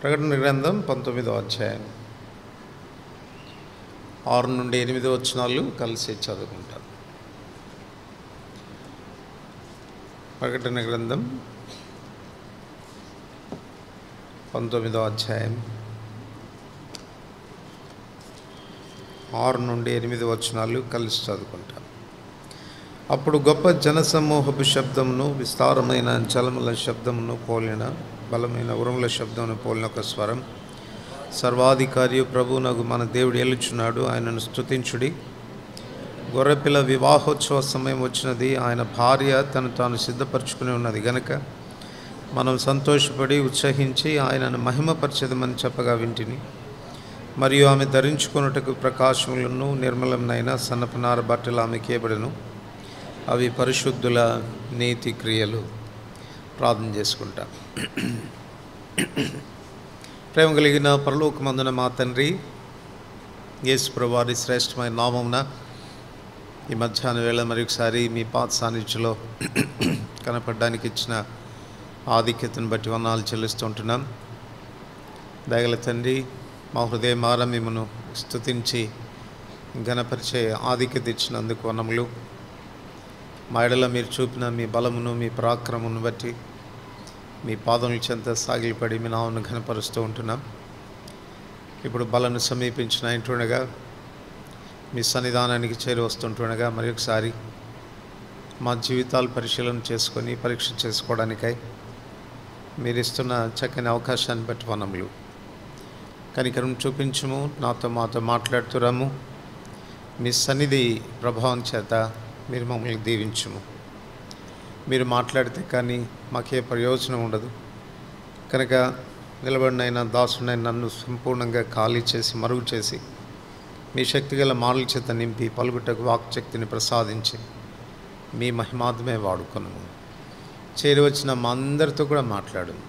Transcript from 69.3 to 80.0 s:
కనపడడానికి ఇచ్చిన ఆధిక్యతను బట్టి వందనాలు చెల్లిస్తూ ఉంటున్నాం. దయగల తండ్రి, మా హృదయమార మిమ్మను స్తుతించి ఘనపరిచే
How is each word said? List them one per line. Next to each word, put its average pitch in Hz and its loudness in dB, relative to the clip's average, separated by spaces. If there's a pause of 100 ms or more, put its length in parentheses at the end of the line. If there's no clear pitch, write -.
కనపడడానికి 117 0
ఇచ్చిన 113 -2 (840)
ఆధిక్యతను 113 2
బట్టి 113 0
వందనాలు 113 2
చెల్లిస్తూ 110 -2
ఉంటున్నాం. 113 -2 (1400)
దయగల 117 4
తండ్రి, 123 0 (500)
మా 120 2
హృదయమార 120 4
మిమ్మను 113 0 (280)
స్తుతించి 117 -2 (920)
ఘనపరిచే 120 0 (120)